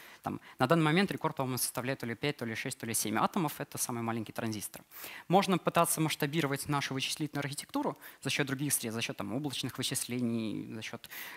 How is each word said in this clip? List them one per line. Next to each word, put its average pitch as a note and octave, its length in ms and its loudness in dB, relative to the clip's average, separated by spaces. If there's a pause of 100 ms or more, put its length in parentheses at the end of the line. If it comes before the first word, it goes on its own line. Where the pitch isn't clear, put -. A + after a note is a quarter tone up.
(240)
Там, G2+ 180 -4 (180)
на B2+ 80 6
данный E3 160 6
момент E3+ 260 6
рекорд, - 280 -4
по-моему, B2+ 200 0
составляет B2+ 420 -2
то B2+ 60 -4
ли A#2 100 -2
пять, D3 200 -2
то - 100 -6
ли A2+ 80 -2
шесть, - 240 -6
то - 80 -8
ли A#2 80 -2
семь A2 240 0
атомов. D#3+ 440 0
Это - 160 -8
самый A#2+ 260 -2
маленький A2+ 300 -2
транзистор. A2 500 -4 (460)
Можно F#3 280 6
пытаться E3 440 4
масштабировать D3 680 0
нашу C#3 280 2
вычислительную C#3+ 500 -2
архитектуру F#3 520 -4 (240)
за C#3 80 -2
счет C#3+ 160 2
других C3+ 280 0
средств, A2+ 220 -2
за A#2 60 -2
счет, - 140 -2
там, G2+ 180 -4
облачных C3+ 440 -4
вычислений, A#2 1000 -2
за A2+ 60 -8
счет - 280 -12 (280)